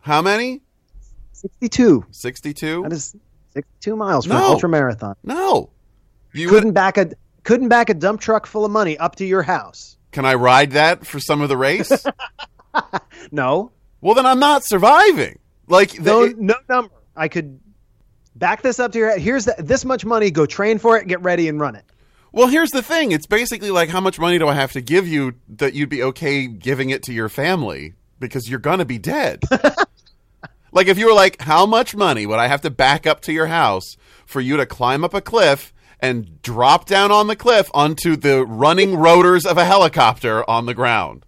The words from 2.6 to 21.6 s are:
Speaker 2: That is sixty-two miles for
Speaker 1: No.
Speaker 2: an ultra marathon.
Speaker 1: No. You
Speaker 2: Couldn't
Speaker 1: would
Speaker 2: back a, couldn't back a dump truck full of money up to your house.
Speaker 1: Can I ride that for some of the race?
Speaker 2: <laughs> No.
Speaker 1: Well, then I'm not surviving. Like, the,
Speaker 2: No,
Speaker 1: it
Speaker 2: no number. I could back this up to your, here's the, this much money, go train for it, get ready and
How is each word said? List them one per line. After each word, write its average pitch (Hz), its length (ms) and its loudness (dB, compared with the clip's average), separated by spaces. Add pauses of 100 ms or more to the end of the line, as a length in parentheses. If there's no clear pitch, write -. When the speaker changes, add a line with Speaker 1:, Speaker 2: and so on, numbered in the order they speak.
Speaker 2:
That 160 100 -8
is 160 240 -12 (380)
sixty-two - 420 -10
miles 190 300 -2
for 180 80 -2
Speaker 1:
No. - 40 2
Speaker 2:
an - 60 2
ultra 262 240 2
marathon. 120 560 -2
Speaker 1:
No. 359 460 -2 (600)
You 160 160 -6
Speaker 2:
Couldn't 214 200 6
Speaker 1:
would 190 60 -2
Speaker 2:
back 190 240 2
a, 180 120 0 (320)
couldn't 247 260 0
back 233 200 4
a 214 60 0
dump 196 260 -4
truck 220 260 -2
full 214 180 -4
of 208 60 -2
money 190 280 -2
up 170 180 -6
to 196 80 -8
your 190 180 0
house. - 540 -8 (160)
Speaker 1:
Can 135 120 -6
I 131 100 2
ride 127 380 4
that 156 340 0
for 147 140 -14
some 147 200 -4
of 147 80 -4
the 135 80 -2
race? 147 340 -2 (200)
Speaker 2:
<laughs> - 20 -16 (1200)
No. 147 400 -2 (280)
Speaker 1:
Well, 190 140 4
then 262 100 2
I'm 254 140 2
not 285 260 2
surviving. 233 760 2 (260)
Like, 185 260 4
the, - 100 -16
Speaker 2:
No, 214 200 4
Speaker 1:
it 240 160 0
Speaker 2:
no 214 160 0 (140)
number. 247 260 -2 (220)
I 160 100 -4
could 147 320 -8 (800)
back 180 260 -2
this 247 160 -2
up 240 140 -4
to 233 60 -4
your, 220 200 0
here's 220 280 -2
the, 240 120 -2
this 202 260 -2
much 262 200 -6
money, 214 260 0
go 151 160 0
train 208 320 -2
for 226 180 2
it, 196 120 -4
get 180 120 -4
ready 175 280 -2
and 151 120 -6